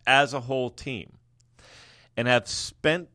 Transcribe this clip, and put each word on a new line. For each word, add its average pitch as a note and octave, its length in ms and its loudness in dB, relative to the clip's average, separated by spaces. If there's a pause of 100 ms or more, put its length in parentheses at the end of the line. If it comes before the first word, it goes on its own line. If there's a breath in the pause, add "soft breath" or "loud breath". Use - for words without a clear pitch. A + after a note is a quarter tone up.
as C3+ 280 4
a C3+ 60 -4
whole B2+ 300 -4
team - 460 -12 (1000 loud breath)
and A#2+ 120 -2
have B2 200 4
spent - 680 -2